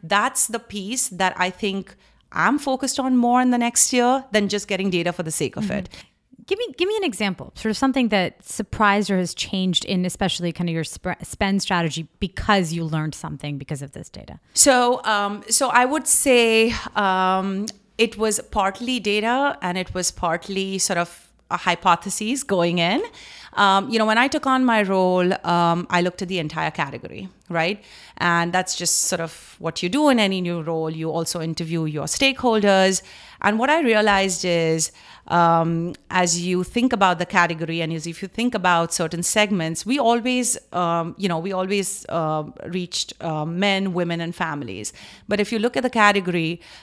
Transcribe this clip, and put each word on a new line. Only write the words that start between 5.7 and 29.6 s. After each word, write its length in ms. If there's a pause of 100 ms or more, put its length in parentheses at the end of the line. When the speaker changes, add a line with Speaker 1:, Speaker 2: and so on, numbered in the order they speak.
Speaker 1:
it. 100 (580)
Speaker 2:
Give 120
me, 200
give 100
me 80
an 80
example, 520
sort 140
of 60
something 320
that 340
surprised 680
or 80
has 160
changed 500
in 220
especially 460
kind 180
of 40
your 140
sp-, 340
spend 380
strategy 480 (120)
because 520
you 120
learned 300
something 440
because 240
of 100
this 160
data. 320 (140)
Speaker 1:
So, 500
um, 460
so 180
I 160
would 220
say, 680 (240)
um, 680 (320)
it 180
was 240 (100)
partly 480
data 640
and 160
it 160
was 180
partly 680
sort 200
of 320 (200)
a 80
hypothesis 840
going 340
in. 240 (520)
Um, 360
you 80
know, 80
when 120
I 100
took 180
on 180
my 180
role, 500 (140)
um, 440
I 100
looked 220
at 60
the 100
entire 320
category, 580 (220)
right? 320 (360)
And 340
that's 240
just 260
sort 180
of 380
what 240